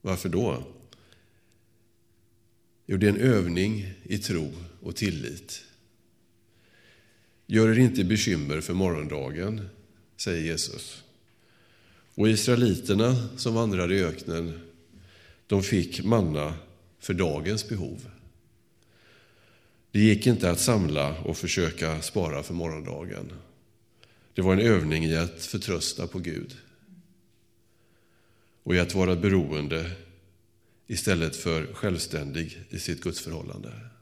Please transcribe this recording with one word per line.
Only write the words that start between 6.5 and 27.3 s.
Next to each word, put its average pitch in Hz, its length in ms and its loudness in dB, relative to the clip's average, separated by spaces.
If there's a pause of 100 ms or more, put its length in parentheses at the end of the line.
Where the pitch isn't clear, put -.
Gör 110 220 6
er 110 100 6
inte 123 260 6
bekymmer 82 560 0
för 87 140 -4
morgondagen, 85 920 -2 (480)
säger 85 260 -2
Jesus. - 640 -6 (1080)
Och 107 140 4
israeliterna 113 1080 4
som 113 180 -2
vandrade 95 400 2
i 95 100 2
öknen, 82 560 -6 (880)
de 98 160 2
fick - 420 0
manna 78 500 0 (440)
för - 160 -4
dagens 85 540 -2
behov. 90 400 -8 (1800)
Det 101 100 2
gick 107 260 8
inte 95 240 4
att 85 100 0
samla 76 580 2
och 80 180 -4
försöka 80 680 -2
spara 78 400 -4
för 85 120 -10
morgondagen. 80 800 -8 (1000)
Det 95 80 0
var 92 100 6
en 95 80 6
övning 80 440 4
i 80 120 2
att 82 280 -2
förtrösta 90 640 -4
på - 120 -8
Gud 85 380 -8 (2000)